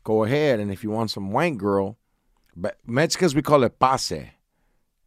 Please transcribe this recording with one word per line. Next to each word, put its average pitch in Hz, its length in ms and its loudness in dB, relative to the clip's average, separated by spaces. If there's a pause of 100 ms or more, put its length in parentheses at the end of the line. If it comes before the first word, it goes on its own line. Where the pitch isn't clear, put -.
go 110 220 2
ahead. 139 340 2
And 101 140 -2
if 92 100 -10
you 107 80 -4
want 110 220 -2
some 98 180 -8
white 143 260 0
girl," 98 420 0 (580)
but 90 280 -6
Mexicans, 151 520 0
we 151 60 2
call 143 200 0
it 110 160 -2
pase. 95 520 -2 (760)